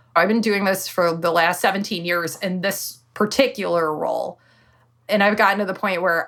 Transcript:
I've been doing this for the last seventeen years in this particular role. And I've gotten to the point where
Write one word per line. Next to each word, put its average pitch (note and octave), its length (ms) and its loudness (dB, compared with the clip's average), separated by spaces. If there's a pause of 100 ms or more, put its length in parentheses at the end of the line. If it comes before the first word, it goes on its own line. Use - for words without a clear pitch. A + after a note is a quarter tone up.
(160)
I've E3+ 120 4
been A3+ 120 2
doing G#3 240 0
this F#3+ 240 0
for E3+ 260 0
the E3 160 0
last E3+ 300 2
seventeen G3 460 -2
years E3+ 300 -2
in F#3 260 -4
this - 380 -6 (140)
particular F3+ 800 0
role. - 440 -4 (680)
And G3+ 160 2
I've G#3 140 4
gotten G3+ 220 2
to G#3 80 -2
the F#3+ 120 -4
point F#3 220 -2
where E3+ 280 0